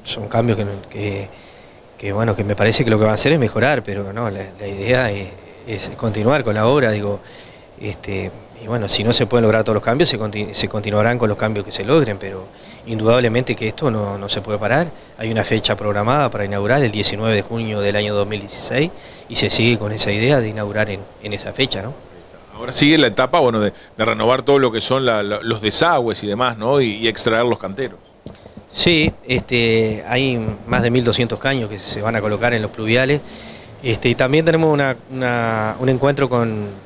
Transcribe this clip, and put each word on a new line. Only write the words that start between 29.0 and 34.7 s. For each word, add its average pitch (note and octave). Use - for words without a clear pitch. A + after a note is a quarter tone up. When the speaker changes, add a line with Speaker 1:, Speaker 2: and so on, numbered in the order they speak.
Speaker 1:
este, A2+
hay B2
más B2
de A#2
mil B2
doscientos A2+
caños C3
que G#2
se -
van A2+
a G#2+
colocar G#2+
en A2+
los G#2
pluviales. B2+
Este, B2
y A#2
también C#3
tenemos D#3+